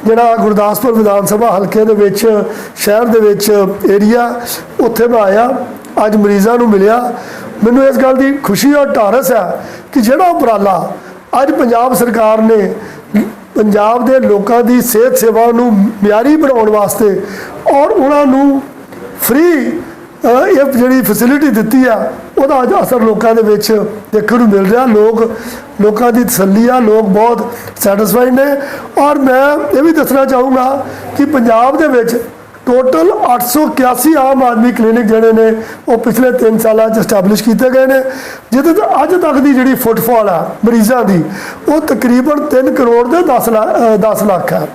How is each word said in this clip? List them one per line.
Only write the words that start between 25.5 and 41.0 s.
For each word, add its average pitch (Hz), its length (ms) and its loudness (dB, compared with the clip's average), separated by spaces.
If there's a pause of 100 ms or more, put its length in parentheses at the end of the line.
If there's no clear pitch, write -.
ਲੋਕਾਂ 214 300 0
ਦੀ 247 120 2
ਤਸੱਲੀ 196 440 0
ਆ, 254 120 2
ਲੋਕ 220 260 2
ਬਹੁਤ 214 460 0 (260)
ਸੈਟੀਸਫਾਈਡ 214 560 0
ਨੇ। 277 280 0 (400)
ਔਰ 285 160 2
ਮੈਂ 269 600 0
ਇਹ 277 60 2
ਵੀ 330 80 4
ਦੱਸਣਾ 269 340 0
ਚਾਹੂੰਗਾ 262 600 0 (320)
ਕਿ 285 80 4
ਪੰਜਾਬ 247 520 2
ਦੇ 320 100 2
ਵਿੱਚ 240 360 0 (420)
ਟੋਟਲ 262 460 2 (240)
ਅੱਠ 240 60 -4
ਸੌ 302 260 0
ਇਕਿਆਸੀ 262 460 0
ਆਮ 269 300 2
ਆਦਮੀ 240 280 2
ਕਲੀਨਿਕ 226 340 0
ਜਿਹੜੇ 220 280 2
ਨੇ, 220 280 2 (260)
ਉਹ 240 100 2
ਪਿਛਲੇ 247 340 0
ਤਿੰਨ 226 260 0
ਸਾਲਾਂ 220 320 0
'ਚ 220 80 -2
ਐਸਟੈਬਲਿਸ਼ 202 460 0
ਕੀਤੇ 240 260 0
ਗਏ 262 160 2
ਨੇ, 262 160 2 (500)
ਜਿਹਦੇ 285 220 2
ਤੋਂ 311 300 0
ਅੱਜ 330 120 0
ਤੱਕ 330 180 0
ਦੀ 277 200 2
ਜਿਹੜੀ 254 220 2
ਫੁੱਟਫਾਲ 220 540 0
ਆ 165 200 -4 (160)
ਮਰੀਜ਼ਾਂ 233 400 2